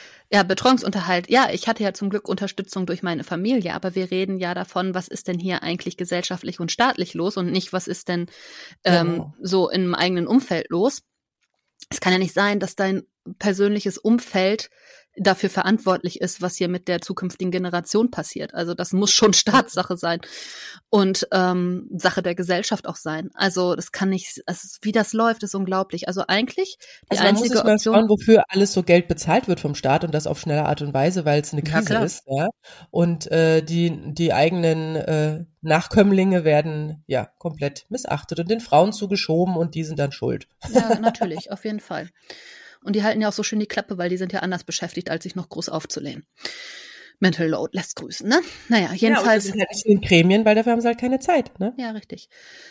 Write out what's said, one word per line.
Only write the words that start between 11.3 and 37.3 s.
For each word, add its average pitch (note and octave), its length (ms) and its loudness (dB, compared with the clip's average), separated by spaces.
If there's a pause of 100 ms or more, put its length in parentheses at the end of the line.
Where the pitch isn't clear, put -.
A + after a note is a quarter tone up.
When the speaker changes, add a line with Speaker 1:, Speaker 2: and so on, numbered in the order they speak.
Speaker 1:
Es - 100 -6
kann F#3 140 2
ja F#3 60 4
nicht F#3+ 140 0
sein, G3+ 280 2
dass - 160 -8
dein F#3+ 260 0 (360)
persönliches G3+ 580 0
Umfeld G#3+ 720 0 (520)
dafür F#3+ 280 2
verantwortlich F#3 720 0
ist, F3+ 200 -6
was F3+ 140 -4
hier F3 140 -2
mit F3+ 180 -6
der F3 140 -2
zukünftigen F#3 500 -6
Generation F3+ 580 0
passiert. D3+ 440 -10
Also F3 200 -4
das F3 200 -6
muss G3 180 2
schon G#3+ 220 6
Staatssache G3+ 640 2
sein E3+ 240 -2 (680)
und, F#3+ 440 2
ähm, F3+ 600 0
Sache F3+ 300 0
der F3 120 -2
Gesellschaft F3+ 520 -2
auch E3 80 -8
sein. D#3+ 380 -8
Also F3+ 420 0
das - 160 -8
kann G3 180 -2
nicht, - 360 -4
also - 360 -8
wie G#3 120 -4
das G#3+ 180 2
läuft, A3+ 320 0
ist G3+ 120 -6
unglaublich. F#3+ 520 -4
Also F#3 200 -4
eigentlich B3+ 500 -2 (340)
die - 60 0
Speaker 2:
Also F3+ 60 2
man G3 100 8
muss G#3+ 80 2
Speaker 1:
einzige A#3+ 160 2
Speaker 2:
sich G3+ 80 2
mal G#3+ 80 6
Speaker 1:
Option G#3+ 220 2
Speaker 2:
schauen, A3 140 6
wofür G#3+ 380 6
alles G3 240 2
so F3+ 120 0
Geld F3 260 6
bezahlt E3+ 400 0
wird E3+ 100 0
vom D3 160 -4
Staat D3 300 2
und D#3 80 -6
das D3+ 120 0
auf D#3 140 -4
schnelle D3+ 260 0
Art - 160 -2
und C#3+ 120 -6
Weise, D#3 320 2
weil D3+ 160 4
es - 100 -6
eine D3+ 120 -2
Speaker 1:
Ja, D3+ 100 -4
Speaker 2:
Krise G3+ 140 2
Speaker 1:
klar. - 180 2
Speaker 2:
ist, - 220 -6
ja. C3+ 200 0 (420)
Und, E3+ 400 0
äh, D#3+ 320 4
die, D#3+ 520 -2
die E3 180 0
eigenen, D#3+ 640 2
äh, D#3 480 -2 (180)
Nachkömmlinge F#3 840 4
werden, D3+ 640 0
ja, B2+ 180 -2 (140)